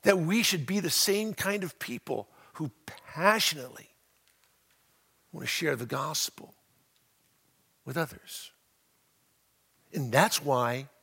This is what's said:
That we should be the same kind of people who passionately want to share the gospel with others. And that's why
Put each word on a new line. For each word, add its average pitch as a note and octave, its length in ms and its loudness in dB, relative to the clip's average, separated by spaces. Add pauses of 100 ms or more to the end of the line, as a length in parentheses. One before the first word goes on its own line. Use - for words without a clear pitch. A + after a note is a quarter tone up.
That G3 160 8
we F#3 240 2
should D#3+ 220 2
be F#3+ 140 0
the E3+ 100 -2
same G#3 440 2
kind G3 320 -2
of D#3 120 -10
people - 520 -6 (240)
who D3+ 180 -6 (140)
passionately D#3+ 1040 -2 (1400)
want D#3 120 -10
to A#2+ 60 -4
share D3+ 240 0
the A#2+ 100 -6
gospel - 680 -6 (1300)
with C3+ 140 -6
others. - 540 -8 (1400)
And C3 160 -4
that's D3+ 320 4
why B2+ 460 2 (160)